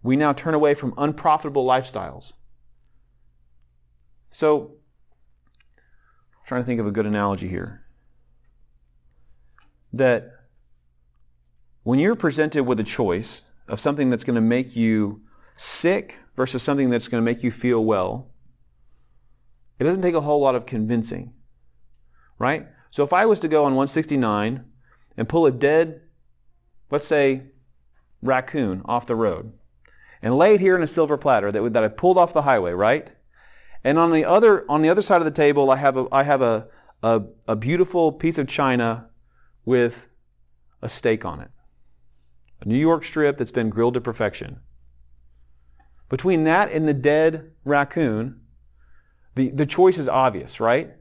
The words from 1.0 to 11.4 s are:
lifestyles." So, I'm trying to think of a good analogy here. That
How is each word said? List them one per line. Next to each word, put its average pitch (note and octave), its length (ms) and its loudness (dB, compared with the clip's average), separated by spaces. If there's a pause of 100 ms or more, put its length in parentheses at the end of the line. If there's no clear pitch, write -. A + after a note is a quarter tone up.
lifestyles." B2+ 640 -4 (2000)
So, D3+ 440 -2 (1000)
I'm - 680 -20
trying B2 160 -6
to A#2 40 -6
think A#2+ 140 -4
of G#2+ 60 -2
a G#2 60 -2
good G#2 160 -2
analogy G2+ 400 -2
here. F2+ 360 -10 (2000)
That A#2+ 420 0 (1500)